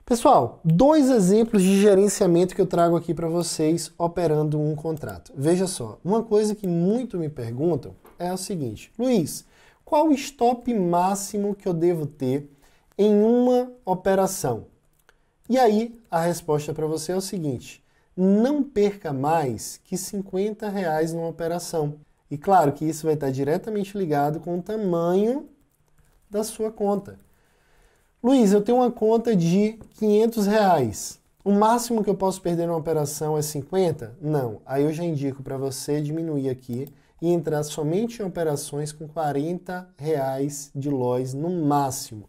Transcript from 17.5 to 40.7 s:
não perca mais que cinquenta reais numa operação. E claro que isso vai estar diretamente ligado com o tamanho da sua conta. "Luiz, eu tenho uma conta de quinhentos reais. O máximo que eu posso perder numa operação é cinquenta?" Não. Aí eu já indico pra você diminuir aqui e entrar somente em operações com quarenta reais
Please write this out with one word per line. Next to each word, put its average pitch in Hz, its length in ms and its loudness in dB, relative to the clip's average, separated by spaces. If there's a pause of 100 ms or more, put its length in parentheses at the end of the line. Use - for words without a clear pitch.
não 220 480 2
perca 202 480 -2
mais 135 720 -2
que - 140 -10
cinquenta 202 720 -6
reais 165 460 -2
numa 165 140 -4
operação. 165 640 -4 (360)
E 147 60 -8
claro 160 360 4
que 156 120 -6
isso 156 220 -4
vai 156 80 2
estar 147 160 -2
diretamente 185 680 -4
ligado 151 420 0
com 175 200 -6
o 175 40 -8
tamanho 202 840 0 (800)
da 208 140 -4
sua 220 260 -6
conta. 202 480 -4 (1040)
"Luiz, 233 300 6
eu 202 100 4
tenho 240 160 2
uma 247 120 4
conta 226 460 2
de 196 420 2 (200)
quinhentos 214 480 2
reais. 180 720 2 (240)
O 202 80 2
máximo 220 500 2
que 208 60 -6
eu 190 60 2
posso 196 260 -2
perder 170 260 -2
numa 170 120 0
operação 151 580 -2
é 151 60 0
cinquenta?" 151 800 -4
Não. 135 420 -2
Aí 139 200 0
eu 156 80 0
já 170 120 -6
indico 139 380 -4
pra 135 160 -10
você 135 420 -4
diminuir 151 480 -4
aqui 127 380 -8 (360)
e 165 60 0
entrar 156 340 0
somente 170 580 -4
em 202 40 -6
operações 151 680 -4
com 160 140 -16
quarenta 165 920 -6
reais 139 800 -4